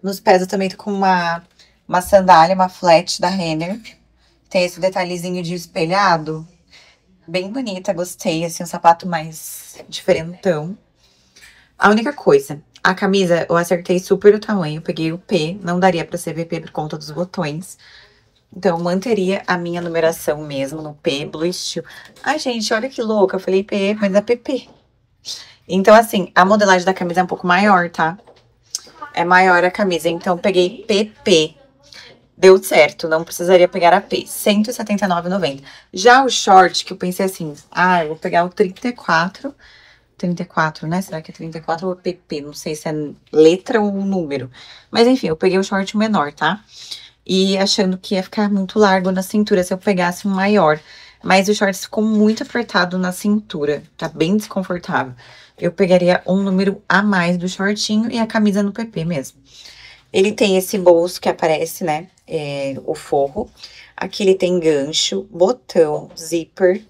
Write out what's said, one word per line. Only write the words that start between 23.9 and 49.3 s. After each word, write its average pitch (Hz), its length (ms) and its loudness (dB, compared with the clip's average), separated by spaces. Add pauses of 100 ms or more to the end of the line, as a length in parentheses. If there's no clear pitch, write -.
mas 196 140 -2
é 202 60 6
P 233 160 -2
P. 254 320 -8 (1000)
Então, 196 280 6
assim, 220 400 4
a 180 100 6
modelagem 190 420 4
da 190 80 0
camisa 180 260 -2
é 185 40 2
um - 20 -4
pouco 185 200 -8
maior, 180 440 4
tá? 170 260 -2 (960)
É 175 120 -4
maior 180 400 4
a 180 60 0
camisa, 175 380 -2
então 175 300 -4
peguei 180 480 -2
P 214 240 0 (140)
P. 160 300 2 (840)
Deu 190 260 8
certo, 160 460 2
não 160 160 -2
precisaria 175 420 4
pegar 170 260 2
a 196 80 4
P, 180 260 -6
cento 214 440 -2
e - 20 -8
setenta 214 340 -4
e - 20 -2
nove 170 180 -2
e 180 40 -4
noventa. 147 320 -4 (300)
Já 240 320 6
o 254 40 0
short, 190 560 4
que - 80 -12
eu 185 40 -10
pensei 185 300 -4
assim, 165 280 -8 (160)
ah, 180 340 2
eu 151 40 -6
vou 160 80 -8
pegar 175 280 0
o 180 40 -4
trinta 190 400 -2
e 240 40 -6
quatro. 185 640 -4 (600)
Trinta 180 260 -4
e 180 40 -10
quatro, 160 400 -4
né? 175 160 -2
Será 160 180 -10
que - 120 -20
é - 20 -20
trinta 165 240 -12
e - 20 -10
quatro 165 280 -6
ou 180 80 -6
P 180 160 -6 (160)
P? 147 120 -8
Não 147 140 -14
sei 156 220 -8
se 170 120 -10
é 156 40 -4 (400)
letra 170 480 4
ou 208 120 0
número. 175 560 -4 (400)
Mas 226 200 4
enfim, 262 180 2
eu 160 100 -2
peguei 185 220 0
o 196 60 0
short 196 320 -4
menor, 202 360 0
tá? 165 300 -2 (640)
E 190 320 0
achando 190 400 0
que - 160 -6
ia 185 80 -2
ficar 208 260 -4
muito 196 300 -2
largo 190 320 4
na 190 120 -2
cintura 208 420 0